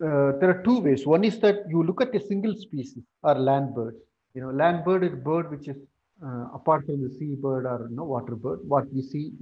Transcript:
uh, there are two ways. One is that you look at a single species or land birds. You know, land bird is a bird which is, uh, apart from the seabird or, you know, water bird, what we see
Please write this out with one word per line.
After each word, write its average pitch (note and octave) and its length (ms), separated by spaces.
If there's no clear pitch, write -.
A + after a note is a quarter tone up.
uh, C#3 380
there F#3 120
are F3+ 140
two A#3+ 160
ways. C#3+ 260
One D#3+ 180
is A3 160
that G3+ 160
you E3 140
look F3+ 180
at B3+ 140
a G3+ 60
single G3+ 360
species B2+ 480
or D3 120
land C3+ 400
birds. A#2 240
You B2+ 80
know, C3 80
land D#3+ 340
bird F#3 200
is F3 80
a C#3 40
bird D#3 340
which D3 180
is, C#3 80
uh, B2 300
apart D3+ 320
from C#3+ 160
the C3 120
seabird C3+ 520
or, A#2+ 240
you A#2 60
know, D3 80
water A#2+ 320
bird, B2 300
what C#3 260
we C3 100
see D3 400